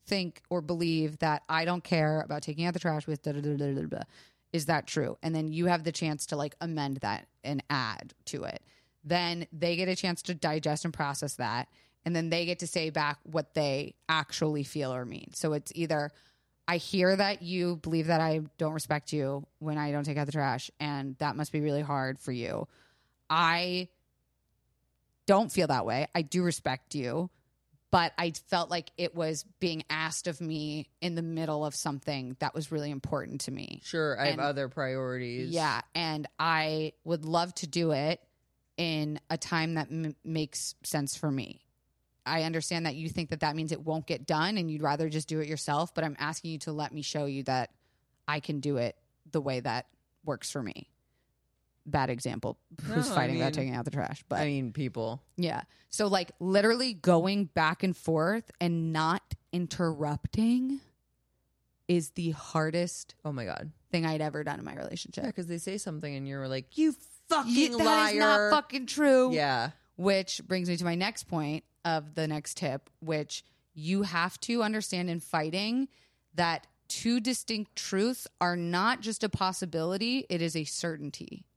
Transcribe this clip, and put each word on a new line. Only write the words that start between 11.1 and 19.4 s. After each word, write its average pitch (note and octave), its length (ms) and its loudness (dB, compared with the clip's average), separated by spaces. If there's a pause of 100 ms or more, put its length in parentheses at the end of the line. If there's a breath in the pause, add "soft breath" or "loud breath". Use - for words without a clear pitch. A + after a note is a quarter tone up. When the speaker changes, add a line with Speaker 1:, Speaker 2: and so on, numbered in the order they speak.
Speaker 1:
that. A#2+ 320 -4 (360 soft breath)
And E3+ 100 0
then E3 160 0
they E3+ 160 2
get F3 140 -2
to F3 60 -6
say D#3+ 240 0
back D3 320 0
what D#3 320 -4
they C#3+ 400 0 (140)
actually D#3 560 0
feel C3 280 -4
or B2+ 120 -4
mean. - 300 -12
So D#3 200 0
it's D3 200 -4
either, D3+ 380 0 (560 soft breath)
"I F3 80 2
hear F#3 400 4
that G3 260 2
you F3 340 0
believe D#3+ 300 0
that E3 140 6
I D#3+ 220 2 (160)
don't D#3 160 0
respect D3+ 380 -2
you C#3 320 0 (140)